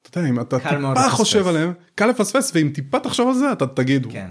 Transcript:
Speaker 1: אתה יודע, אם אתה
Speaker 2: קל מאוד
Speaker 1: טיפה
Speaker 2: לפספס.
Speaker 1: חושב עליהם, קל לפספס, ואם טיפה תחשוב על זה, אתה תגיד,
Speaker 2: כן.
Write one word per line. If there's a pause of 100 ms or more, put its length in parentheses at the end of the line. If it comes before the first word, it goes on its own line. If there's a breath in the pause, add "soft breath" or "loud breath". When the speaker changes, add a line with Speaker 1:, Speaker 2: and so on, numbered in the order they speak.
Speaker 1:
אתה
יודע,
אם
אתה
Speaker 2:
קל
מאוד
Speaker 1:
טיפה
Speaker 2:
לפספס.
Speaker 1:
חושב
עליהם, (220 soft breath)
קל
לפספס,
ואם
טיפה
תחשוב
על
זה,
אתה
תגיד,
Speaker 2:
כן.